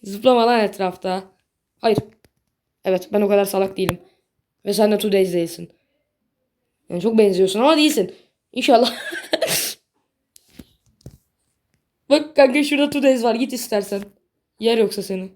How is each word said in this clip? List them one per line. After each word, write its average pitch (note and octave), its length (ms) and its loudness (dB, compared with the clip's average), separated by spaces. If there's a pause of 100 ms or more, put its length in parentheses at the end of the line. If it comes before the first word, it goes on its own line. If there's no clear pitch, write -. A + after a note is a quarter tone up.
Zıplama A3+ 440 0
lan A#3 140 2
etrafta. F#3+ 640 -4 (560)
Hayır. A3 180 0 (840)
Evet F#3 280 -2
ben G#3 80 0
o G#3 80 0
kadar G3+ 160 2
salak G3 320 -2
değilim. F#3 240 -4 (640)
Ve G3+ 60 -4
sen G#3 200 2
de G#3 40 0
Two G#3 160 -2
Days F#3+ 200 2
değilsin. E3+ 380 -6 (1200)
Yani F3 120 -8
çok A3 180 0
benziyorsun F#3+ 420 2
ama D4+ 160 4
değilsin. C#4+ 380 0 (380)
İnşallah. A#3+ 440 2
<laughs> - 800 -6 (2250)
Bak D4+ 260 2
kanka C#4 280 6
şurada C#4+ 260 0
Two C#4+ 120 -4
Days C4 220 2
var. A#3 100 2
Git A#3 180 -4
istersen. G3+ 500 -6 (580)
Yer A#3 180 0
yoksa G3+ 240 -2
seni. F#3 340 -8